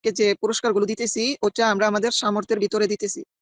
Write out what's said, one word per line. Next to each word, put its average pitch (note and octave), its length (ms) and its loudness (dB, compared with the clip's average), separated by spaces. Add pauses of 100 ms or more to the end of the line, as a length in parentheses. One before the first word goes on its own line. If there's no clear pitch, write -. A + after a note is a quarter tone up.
কে A3 100 0
যে G3+ 220 2
পুরস্কারগুলো G#3 520 0
দিতেছি, A3+ 560 -2
ওটা A3 280 2
আমরা G3+ 160 2
আমাদের G#3 240 0
সামর্থ্যের G#3 480 -2
ভিতরে G#3 280 0
দিতেছি। G#3 360 -4 (200)